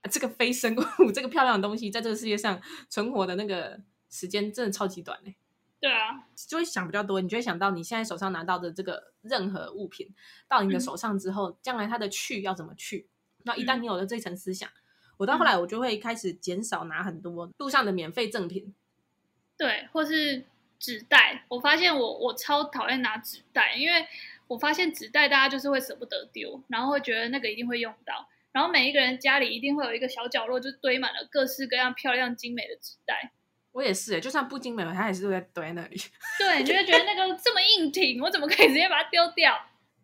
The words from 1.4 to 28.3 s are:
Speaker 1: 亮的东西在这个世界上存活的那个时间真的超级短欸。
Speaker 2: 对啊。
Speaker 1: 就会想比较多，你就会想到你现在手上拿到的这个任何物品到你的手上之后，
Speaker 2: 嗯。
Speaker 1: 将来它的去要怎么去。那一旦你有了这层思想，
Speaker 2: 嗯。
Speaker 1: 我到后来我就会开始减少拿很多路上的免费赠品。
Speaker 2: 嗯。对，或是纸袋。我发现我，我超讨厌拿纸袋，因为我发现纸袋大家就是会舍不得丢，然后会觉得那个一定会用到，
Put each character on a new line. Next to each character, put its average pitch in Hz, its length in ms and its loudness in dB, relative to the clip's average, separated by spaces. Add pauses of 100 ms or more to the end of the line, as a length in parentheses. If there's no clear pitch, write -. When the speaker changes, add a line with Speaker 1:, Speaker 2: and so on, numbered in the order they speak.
Speaker 1:
亮 233 160 4
的 196 80 -2
东 214 100 -4
西 226 120 -6
在 226 120 -4
这 226 80 -4
个 214 60 -2
世 226 100 -8
界 208 120 0
上 208 240 -2 (280)
存 220 220 -4
活 202 140 0
的 180 100 -4
那 208 100 -2
个 190 340 -6 (300)
时 - 180 -12
间 208 240 -2
真 240 140 -4
的 202 60 -2
超 196 160 -2
级 185 140 -8
短 - 240 -12
欸。 196 100 -18 (440)
Speaker 2:
对 277 120 0
啊。 226 340 -2 (100)
Speaker 1:
就 - 220 -8
会 339 80 0
想 185 220 -4
比 - 40 -10
较 208 120 -2
多， 196 180 0
你 185 60 -2
就 208 100 -2
会 240 40 -2
想 196 160 -4
到 196 140 0
你 170 120 -4
现 226 140 -6
在 226 60 -2
手 208 140 -6
上 190 140 -4
拿 165 120 -6
到 180 140 0
的 175 140 -6
这 185 100 -10
个 - 400 -8
任 214 300 -2
何 160 220 -8
物 202 140 -10
品 - 260 -14 (340)
到 240 160 4
你 196 100 2
的 - 60 2
手 254 160 -4
上 214 220 -2
之 190 140 -4
后， 196 200 -4
Speaker 2:
嗯。 - 100 -18
Speaker 1:
将 247 160 -4
来 208 100 -4
它 233 100 -4
的 214 120 -4
去 202 320 -6
要 190 120 -4
怎 175 120 -8
么 160 100 -18
去。 - 320 -12 (360)
那 233 120 -4
一 247 100 -4
旦 262 120 0
你 240 80 -6
有 214 100 -2
了 185 100 -2
这 226 140 -6
层 180 160 -8
思 185 180 -8
想， - 160 -10
Speaker 2:
嗯。 - 120 -20 (360)
Speaker 1:
我 196 80 -2
到 262 120 2
后 - 60 4
来 240 140 6
我 175 100 0
就 214 120 -6
会 240 180 0
开 233 180 -6
始 185 180 -6
减 185 300 -6
少 170 220 -6
拿 160 180 -6
很 165 180 -6
多 170 360 -10
路 277 120 -6
上 262 160 2
的 196 60 0
免 170 200 -2
费 220 180 -2
赠 196 180 -4
品。 180 180 -8
Speaker 2:
嗯。 202 80 -18 (840)
对， 247 340 -2
或 311 140 0
是 294 400 0 (340)
纸 226 220 -8
袋。 254 480 6
我 247 100 -4
发 285 160 4
现 339 180 4
我， 247 260 0
我 240 140 -2
超 294 300 0
讨 262 240 -4
厌 254 140 0
拿 220 160 -2
纸 - 340 -14
袋， 220 240 2
因 302 160 2
为 330 160 2 (400)
我 240 100 -6
发 294 140 2
现 320 220 2
纸 - 160 -12
袋 294 180 4
大 277 80 4
家 269 140 6
就 269 100 -2
是 277 100 -2
会 269 80 4
舍 254 200 -4
不 240 80 -10
得 - 260 -10
丢， 262 380 -10
然 233 120 -2
后 262 80 0
会 285 120 2
觉 240 120 -2
得 226 140 0
那 254 100 -4
个 226 140 -2
一 214 40 -6
定 240 120 -6
会 240 140 -2
用 226 120 -6 (120)
到， - 200 -8 (280)